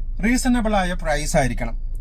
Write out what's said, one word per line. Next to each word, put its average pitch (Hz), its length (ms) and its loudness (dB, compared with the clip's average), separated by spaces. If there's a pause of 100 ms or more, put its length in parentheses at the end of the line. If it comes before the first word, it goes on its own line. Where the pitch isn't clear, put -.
(260)
റീസണബിൾ 240 500 2
ആയ 180 180 0
പ്രൈസ് 151 440 0
ആയിരിക്കണം. 117 440 0 (200)